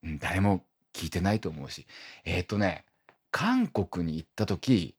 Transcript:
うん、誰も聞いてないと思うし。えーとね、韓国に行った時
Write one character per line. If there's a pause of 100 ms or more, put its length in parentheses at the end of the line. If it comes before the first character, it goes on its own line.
う
ん、
誰
も (280)
聞
い
て
な
い
と
思
う
し。 (380)
え
ー
と
ね、 (460)
韓
国
に
行
っ
た
時